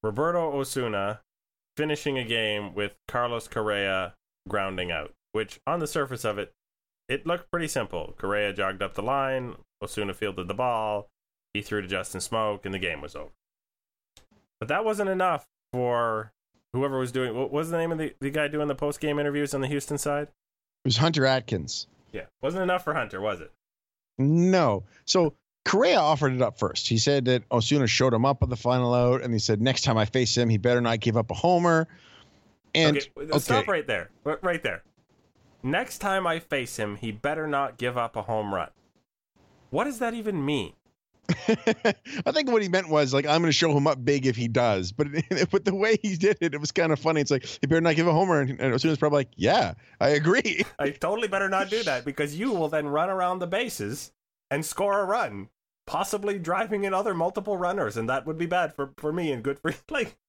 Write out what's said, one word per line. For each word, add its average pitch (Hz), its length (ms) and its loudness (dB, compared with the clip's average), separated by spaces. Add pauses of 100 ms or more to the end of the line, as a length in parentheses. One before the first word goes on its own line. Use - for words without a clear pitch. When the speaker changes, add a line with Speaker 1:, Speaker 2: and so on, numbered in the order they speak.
Speaker 1:
Roberto 156 560 0
Osuna 107 640 -2 (560)
finishing 147 420 -2
a 123 60 -4
game 107 500 -2
with 101 180 -4 (140)
Carlos 120 420 -4
Correa 98 640 -2 (340)
grounding 95 420 -4
out, 78 220 -6 (200)
which 107 340 -6
on 170 140 -2
the 156 60 -4
surface 131 380 -4
of 104 140 -2
it, 101 140 -8 (560)
it 139 180 -4
looked 175 240 -4
pretty 170 180 -2
simple. 95 480 -4
Correa 101 360 -2
jogged 95 300 -2
up 95 120 -6
the 98 80 -6
line, 131 540 -2 (260)
Osuna 101 320 -6
fielded 95 340 -6
the 95 60 -4
ball, 110 540 -2 (460)
he 107 80 -2
threw 104 200 -4
to 90 60 -8
Justin 92 320 -4
Smoak, 107 440 -2
and 95 80 -6
the 95 60 -4
game 85 220 -4
was 73 160 -14
over. 73 140 -14 (1300)
But 113 100 -8
that 180 160 0
wasn't 208 260 0
enough 185 360 0 (260)
for 117 600 0 (400)
whoever 135 260 -2
was 127 140 -4
doing, 127 220 -2
what 131 160 -2
was 160 200 -2
the 170 80 -2
name 165 140 -2
of 160 60 -4
the, 156 220 -6
the 135 100 -4
guy 151 180 -2
doing 147 200 -2
the 143 60 0
post-game 147 440 -2
interviews 147 360 -2
on 135 60 -2
the 135 80 -2
Houston 143 300 -4
side? 147 300 -2
Speaker 2:
It - 600 -14
was 117 100 2
Hunter 151 280 4
Atkins. 117 640 -2 (240)
Speaker 1:
Yeah, 101 120 -10 (180)
wasn't 175 200 -2
enough 180 220 0
for 156 100 -2
Hunter, 104 260 -4
was 101 200 -2
it? - 100 -16 (680)
Speaker 2:
No. 151 680 4 (200)
So 170 300 2 (300)
Correa 220 340 4
offered 147 360 4
it 127 80 2
up 113 160 0
first. - 300 -4
He 113 100 4
said 139 280 2
that 127 240 4
Osuna 127 360 2
showed 123 280 2
him 113 100 2
up 135 180 2
on 127 80 0
the 123 60 -4
final 123 380 2
out, 123 280 4
and 123 100 -2
he 113 60 2
said, 107 220 2
"Next 127 220 2
time 120 160 2
I 107 60 4
face 123 320 0
him, 120 120 2
he 110 100 4
better 123 220 4
not 117 200 0
give 113 160 0
up 113 140 0
a 90 40 -4
homer." 170 520 4 (880)
And, 156 220 6 (220)
Speaker 1:
Okay, 151 200 0
stop - 260 2
Speaker 2:
okay. 214 80 -2
Speaker 1:
right 156 140 -2
there. 95 240 -2 (140)
R-, 151 180 -2
right 175 200 -2
there. 95 200 -4 (800)
"Next 175 360 -4
time 190 280 0
I 165 120 0
face 135 400 -4
him, 104 180 -4
he 110 160 -6
better 151 340 -4
not 139 300 -2
give 123 220 -2
up 117 180 -4
a 104 60 -4
home 104 320 -2
run." 85 160 -4 (1000)
What 160 160 0
does 269 140 -6
that 233 160 -2
even 208 300 -4
mean? 135 280 -2 (560)
Speaker 2:
<laughs> - 0 -
I 226 1040 0
think 302 180 2
what 226 120 4
he 190 60 -2
meant 180 200 0
was, 147 240 4
like, 139 140 2
"I'm 156 160 4
gonna 160 100 4
show 151 240 4
him 139 100 4
up 135 180 2
big 139 220 2
if 120 100 2
he 120 120 -2
does." 107 440 2
But, 143 160 -2 (220)
<laughs> 175 200 2
but 196 160 2
the 185 80 0
way 214 280 2
he 196 140 -2
did 190 240 2
it, 165 140 0
it 147 60 -6
was 151 120 -4
kinda 160 240 2
funny. 160 240 2
It's 135 100 0
like, 135 140 2
"He - 220 -6
better 160 160 4
not 165 140 4
give 165 120 4
a 165 40 4
homer." 170 280 4
And, 127 180 -2
and 123 160 2
Osuna's 147 240 2
probably 147 220 4
like, 123 160 -4
"Yeah, 113 380 2 (260)
I - 80 4
agree." 175 600 2
<laughs> - 80 -20
Speaker 1:
"I 143 120 -2
totally 202 380 -4
better 196 220 0
not 190 200 0
do 226 140 -2
that 156 220 -2
because 147 320 -4
you 240 140 0
will 165 160 0
then 151 200 0
run 156 220 2
around 185 300 0
the 180 60 -4
bases 170 640 -4 (420)
and 151 120 -2
score 202 360 0
a 196 40 0
run, 180 440 -2 (380)
possibly 202 500 -2
driving 190 460 -2
in 196 100 -2
other 196 220 0
multiple 190 420 -2
runners, 175 400 -2
and 113 120 -2
that 131 180 -2
would 160 100 -6
be 170 100 -2
bad 170 280 0
for, 139 220 -6
for 151 160 -4
me 165 180 -2
and 117 140 -4
good 139 160 -4
for," 156 120 -2 (100)
<laughs> - 80 -18
like. 277 260 -4 (120)